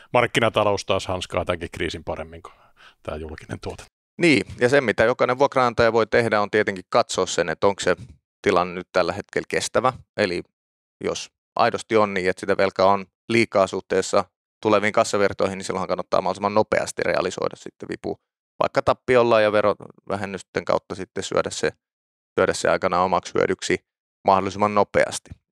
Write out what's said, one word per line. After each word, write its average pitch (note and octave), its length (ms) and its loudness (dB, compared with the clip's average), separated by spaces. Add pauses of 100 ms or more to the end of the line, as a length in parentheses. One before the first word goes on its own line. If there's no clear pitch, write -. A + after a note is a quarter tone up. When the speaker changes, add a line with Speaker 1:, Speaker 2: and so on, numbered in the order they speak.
(140)
Speaker 1:
markkinatalous A2 720 2
taas F#2+ 220 -2
hanskaa F2+ 380 -4
tämänkin E2+ 260 -6
kriisin E2 320 -6
paremmin D#2+ 380 -10
kuin - 120 -20 (500)
tämä - 140 -8
julkinen D#2+ 420 -12
tuote. - 240 -12 (340)
Speaker 2:
Niin, C#3+ 280 4 (140)
ja A#2+ 100 4
se C#3+ 120 4
mitä A2+ 220 0
jokainen B2 360 0
vuokranantaja A#2+ 540 2
voi A2+ 140 2
tehdä A2+ 340 2
on G2+ 100 -4
tietenkin G2+ 380 0
katsoa A2+ 360 0
sen, E2+ 240 -2
että D#2+ 180 0
onko G2 120 0
se F2+ 160 0 (460)
tilanne F2+ 320 2
nyt F2+ 180 -10
tällä F2+ 220 0
hetkellä F#2+ 360 -6
kestävä. A2 440 0 (240)
Eli F2+ 260 -2 (600)
jos E2+ 260 -6 (260)
aidosti A2 420 0
on G#2 160 2
niin, F#2 160 0
että F#2 100 -2
sitä G2 180 0
velkaa F#2+ 340 2
on G2 140 0 (240)
liikaa G#2 380 2
suhteessa F#2+ 580 0 (360)
tuleviin G#2 320 2
kassavirtoihin, G2 640 0
niin F#2+ 80 -12
silloinhan F#2 220 -6
kannattaa F2+ 340 -2
mahdollisimman G2 320 -4
nopeasti - 520 -2
realisoida - 500 -4
sitten - 340 -16
vipu F#2 300 -8 (440)
vaikka - 180 -2
tappiolla A#2+ 600 4
ja G#2+ 100 2
verovähennysten G2 1120 -4
kautta F2+ 300 -6
sitten - 280 -10
syödä - 260 -2
se, - 220 -4 (680)
syödä F2+ 140 2
se - 160 0
aikanaan F2+ 360 2
omaksi F2+ 280 -2
hyödyksi F#2 520 -2 (400)
mahdollisimman G2 500 2
nopeasti. - 540 0 (220)